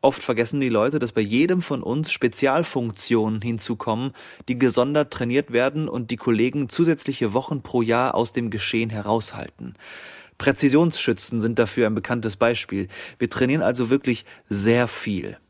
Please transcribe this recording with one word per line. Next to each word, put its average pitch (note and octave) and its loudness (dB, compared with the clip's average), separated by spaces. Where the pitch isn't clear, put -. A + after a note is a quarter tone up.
Oft C3+ 2
vergessen A#2+ 0
die C3 0
Leute, A#2 2
dass A#2+ -2
bei A2+ 0
jedem D3 2
von C#3+ -4
uns C#3+ -2
Spezialfunktionen A#2+ 0
hinzukommen, A#2 -4
die B2 -2
gesondert C3+ 2
trainiert B2+ 0
werden C#3 0
und A2+ -6
die A#2+ -4
Kollegen B2 2
zusätzliche C#3 0
Wochen B2+ -2
pro A#2+ 0
Jahr A#2 2
aus A#2 0
dem A#2+ -2
Geschehen A2+ -2
heraushalten. G#2 -4
Präzisionsschützen C#3 2
sind A2+ 0
dafür A#2 2
ein G#2+ 0
bekanntes A2 -4
Beispiel. A2+ 0
Wir A#2+ 0
trainieren B2+ 2
also A#2+ 0
wirklich C3 0
sehr A2+ 2
viel. G2 -6